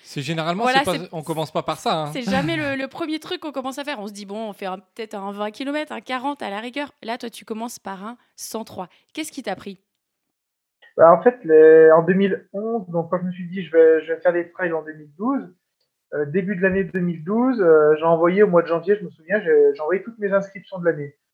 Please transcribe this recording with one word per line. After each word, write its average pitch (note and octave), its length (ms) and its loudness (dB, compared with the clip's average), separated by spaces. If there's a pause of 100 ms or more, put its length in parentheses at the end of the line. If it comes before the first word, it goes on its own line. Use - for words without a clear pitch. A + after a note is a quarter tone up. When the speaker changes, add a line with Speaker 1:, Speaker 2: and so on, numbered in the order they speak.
Speaker 1:
C'est - 180 -10
généralement, E3 400 -2
Speaker 2:
Voilà, B3+ 180 4
Speaker 1:
c'est C#4 60 2
pas, F3+ 140 -2
Speaker 2:
c'est, F3+ 120 -12
Speaker 1:
on D#3+ 120 -10
commence D#3 280 -6
pas E3 120 -4
par D#3 160 -6
ça, F3 240 -2
hein. D3+ 100 -8
Speaker 2:
c'est C4+ 80 -8
jamais C4+ 340 -2
le, D4 200 -4
Speaker 1:
<laughs> C4+ 40 -6
Speaker 2:
le C4+ 80 -6
premier D#4 320 -8
truc F4 200 -10
qu'on D#4 120 -10
commence C4 280 -8
à C#4+ 40 -8
faire. C4+ 160 -8
On G3 60 -10
se G#3 80 -12
dit, « G3+ 140 -16
Bon, G#3+ 220 -10
on G3 40 -12
fait G3 140 -10
un, F#3 100 -8
peut-être A3 380 -14
un G3 160 -10
vingt G#3 180 -6
kilomètres, C#4+ 420 -8
un A3 100 -12
quarante B3+ 420 -8
à G#3 80 -8
la G3+ 80 -8
rigueur. » B3 320 -10 (100)
Là, A3+ 160 -8
toi, A#3+ 140 -12
tu - 120 -20
commences A3 360 -12
par G3 240 -14
un A#3 140 -14 (180)
cent - 280 -10
trois. F#3+ 240 -14 (280)
Qu'est-ce D4+ 160 -10
qui C#4 100 -14
t'a G3+ 140 -6
pris ? F#3+ 240 -16 (1160)
Speaker 3:
Bah, E3 160 8
en F3 120 4
fait, B3 200 2
les, D#3+ 480 8
en E3 120 6
deux E3+ 100 2
mille F#3+ 400 -2
onze, G#3+ 360 -6
donc E3 200 -4
quand F#3 80 -4
je F3+ 80 -6
me F#3 60 -6
suis F3+ 160 -10
dit, « F3+ 180 -8
Je D3+ 60 -18
vais, D#3+ 340 6
je E3 80 -4
vais D#3+ 60 -8
faire F3 140 2
des E3+ 180 -4
trails F3 220 -4
en D#3 100 -4
deux D#3 100 -14
mille D3+ 240 -20
douze, », G#3 380 -6 (580)
euh, D3 120 -2
début F#3 300 -2
de F3 60 -8
l'année F#3+ 220 2
deux F#3 160 -6
mille E3+ 240 -4
douze, A3+ 360 0
euh, D#3 380 6
j'ai D#3 80 -2
envoyé E3+ 380 4
au G#3 40 6
mois F3 140 4
de E3 60 0
janvier, E3+ 320 0
je F#3+ 40 -14
me E3 60 -10
souviens, F3 320 -4
j'ai, D3 320 4
j'ai D3 80 -10
envoyé F3+ 220 -2
toutes A3+ 160 -16
mes G3+ 120 -4
inscriptions G3 460 -4
de F3 80 -4
l'année. D3+ 300 -4 (180)